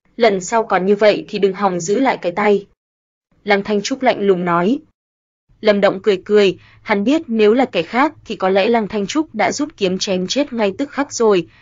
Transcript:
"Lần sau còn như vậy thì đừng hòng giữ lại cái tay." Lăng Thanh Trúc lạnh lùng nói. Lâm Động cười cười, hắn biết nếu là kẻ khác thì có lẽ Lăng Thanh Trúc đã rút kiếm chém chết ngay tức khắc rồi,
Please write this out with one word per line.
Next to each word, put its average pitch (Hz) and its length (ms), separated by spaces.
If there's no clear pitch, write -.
"Lần 208 240
sau 226 220
còn 190 240
như 202 100
vậy 202 320
thì 208 100
đừng 190 140
hòng 185 280
giữ 202 200
lại 240 220
cái 175 100
tay." 202 340
Lăng 202 180
Thanh 208 200
Trúc 262 200
lạnh 240 180
lùng 190 240
nói. 175 340
Lâm 208 200
Động 190 220
cười 190 220
cười, 208 340
hắn 202 220
biết 302 220
nếu 220 280
là 262 100
kẻ 180 180
khác 262 300
thì 202 120
có 185 120
lẽ 196 200
Lăng 226 200
Thanh 202 180
Trúc 302 280
đã 208 180
rút 302 240
kiếm 190 220
chém 185 280
chết 285 260
ngay 214 260
tức 285 120
khắc 277 220
rồi, 202 360